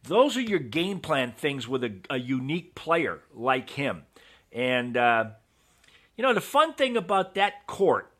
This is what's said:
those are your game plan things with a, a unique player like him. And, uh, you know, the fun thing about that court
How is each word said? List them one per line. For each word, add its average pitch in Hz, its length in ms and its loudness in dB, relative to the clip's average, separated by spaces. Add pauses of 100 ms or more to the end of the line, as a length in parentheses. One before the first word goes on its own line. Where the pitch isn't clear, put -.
those 226 320 4
are 262 60 -2
your 208 180 0
game 165 400 -4
plan 135 320 0
things 139 340 -4
with 127 160 -2
a, 113 120 -4 (160)
a 135 80 -2
unique 131 580 -4
player 151 460 -2 (120)
like 127 360 -2
him. 107 340 -6 (480)
And, 123 440 -2
uh, 117 340 4 (840)
you 220 60 -6
know, 254 120 4
the 196 60 2
fun 302 340 2
thing 254 220 0
about 190 380 0
that 196 320 -2
court 147 540 2